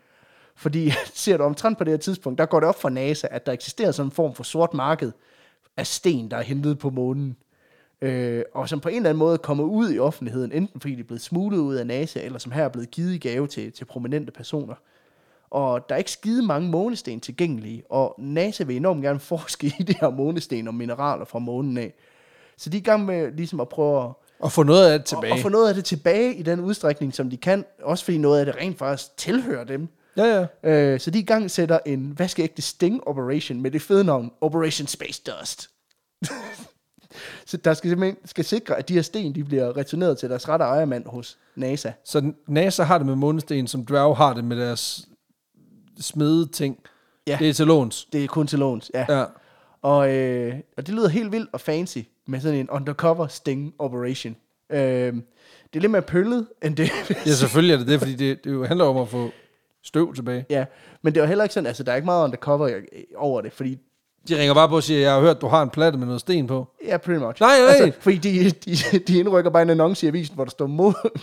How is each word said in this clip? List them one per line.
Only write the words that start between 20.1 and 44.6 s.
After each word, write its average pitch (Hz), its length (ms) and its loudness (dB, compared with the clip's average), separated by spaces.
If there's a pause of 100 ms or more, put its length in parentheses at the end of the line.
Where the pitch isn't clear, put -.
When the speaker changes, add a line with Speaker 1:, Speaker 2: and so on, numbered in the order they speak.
Speaker 1:
månesten 131 580 -4
og 113 60 -8
mineraler 120 500 -4
fra - 140 -10
månen 123 400 -4
af. 113 160 -8 (640)
Så - 140 -12
de 175 60 -4
er 208 40 -4
i 180 40 -8
gang 214 200 2
med 170 280 -2
ligesom 160 280 -6
at - 80 -4
prøve 147 360 0
at 120 60 -8 (300)
Speaker 2:
Og - 120 -2
få 165 100 6
noget 175 300 8
af 151 60 4
det 135 80 -12
tilbage. - 260 -2
Speaker 1:
Og, - 40 2
og 127 60 0
få 202 60 0
noget 220 200 6
af 196 60 2
det 190 100 -4
tilbage 196 500 2
i - 80 -10
den 170 180 0
udstrækning, 151 540 -2
som 131 160 -4
de 127 60 -8
kan. 190 280 0 (180)
Også 170 220 -4
fordi 175 140 0
noget 147 220 6
af 139 60 0
det 139 100 -4
rent 170 220 -6
faktisk 139 380 -6
tilhører 170 480 -2
dem. 135 240 -8 (280)
Speaker 2:
Ja, 202 300 2 (160)
ja. 165 80 2
Speaker 1:
Øh, 143 300 4
så - 100 -6
de 196 80 0
i 220 60 0
gang 220 260 0
sætter 165 360 2
en 143 320 -4
vaskeægte 175 440 -4
sting - 460 -2
operation 131 520 -4
med 135 100 -2
det 147 120 -4
fede 196 220 4
navn 127 260 0 (100)
Operation 156 460 -2
Space - 400 -10
Dust. - 420 -12 (540)
<laughs> 165 80 -6 (1160)
Så - 100 -8
der 160 180 2
skal 170 160 -4
simpelthen, 190 340 0
skal - 200 -6
sikre, 233 320 -4
at - 120 -6
de 180 60 0
her 170 80 4
sten, 165 320 -6
de 147 100 -6
bliver 131 320 -2
returneret 147 420 -2
til 123 120 -6
deres 123 180 -6
rette 165 160 -2
ejermand 131 420 -2
hos 120 320 -14 (180)
nasa. 131 360 -6 (120)
Speaker 2:
Så 147 280 -2 (160)
nasa 175 340 2
har 165 160 4
det 143 80 -2
med 135 100 0
månesten, 147 500 0
som 123 200 -6
Drow 143 280 4
har 135 200 4
det 117 100 -4
med 117 120 -2
deres 120 520 -6 (920)